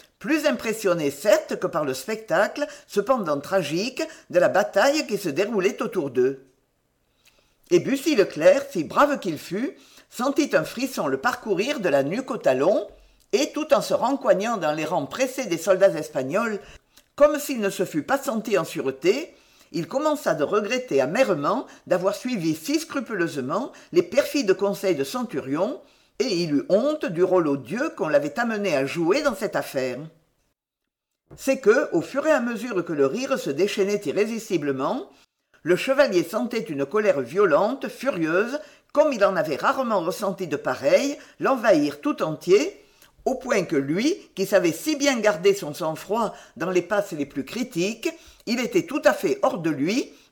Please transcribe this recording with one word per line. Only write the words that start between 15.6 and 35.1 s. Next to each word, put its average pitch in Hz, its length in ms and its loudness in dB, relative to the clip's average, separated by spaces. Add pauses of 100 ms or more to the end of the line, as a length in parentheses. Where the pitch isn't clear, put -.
espagnols, 165 680 -4 (540)
comme 294 240 4
s'il 269 220 -4
ne 196 100 0
se 190 140 -2
fût 160 180 -4
pas 277 160 -2
senti 220 380 -2
en 165 80 2
sûreté, 165 720 -2 (380)
il 160 140 -4
commença 294 480 0
de 151 100 0
regretter 208 580 0
amèrement 180 640 0 (200)
d'avoir 190 280 0
suivi 180 400 -2
si 285 260 -2
scrupuleusement 170 920 -4 (200)
les 175 100 4
perfides 240 520 2
conseils 190 400 0
de 139 100 -2
Centurion, 160 800 -4 (360)
et 202 240 0
il 156 120 0
eut 139 160 0
honte 277 340 2
du 175 180 0
rôle 180 240 4
odieux 143 440 -2
qu'on 214 180 -4
l'avait 151 300 2
amené 208 360 -2
à 135 120 2
jouer 170 340 0
dans 285 140 0
cette - 200 -6
affaire. 131 440 -4 (1400)
C'est 269 220 -2
que, 269 340 4
au 330 80 2
fur 277 260 -4
et 311 60 4
à 269 80 4
mesure 233 460 -4
que 170 80 -4
le 143 100 4
rire 139 340 -2
se - 120 -4
déchaînait 196 520 0
irrésistiblement, 175 1080 -2 (520)